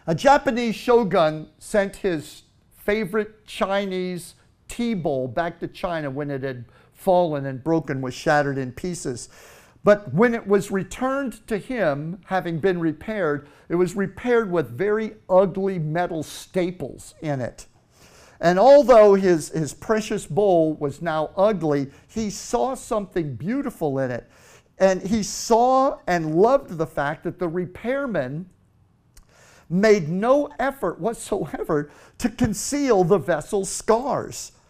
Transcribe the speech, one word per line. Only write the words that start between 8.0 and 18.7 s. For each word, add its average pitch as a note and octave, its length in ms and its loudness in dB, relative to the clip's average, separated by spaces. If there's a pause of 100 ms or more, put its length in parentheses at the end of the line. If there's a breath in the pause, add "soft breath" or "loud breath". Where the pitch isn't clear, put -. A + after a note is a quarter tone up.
shattered C#3+ 440 2
in B2+ 140 -6
pieces. D#3+ 560 -8 (560 loud breath)
But G#3 300 2
when A#3 200 2
it A3 140 -6
was G3 240 0
returned B3+ 760 -4
to A3 100 -4
him, E3 720 -4
having F3 320 -4
been F3+ 200 0
repaired, D#3+ 680 -4 (180 loud breath)
it E3 80 -2
was F3+ 180 0
repaired A3+ 560 -2
with E3 200 -2
very G#3 460 -2 (120)
ugly F#3+ 520 2
metal D#3+ 440 -4
staples - 960 -8
in C#3+ 200 -4
it. - 240 -8 (720 soft breath)
And F3 180 2
although A3+ 580 10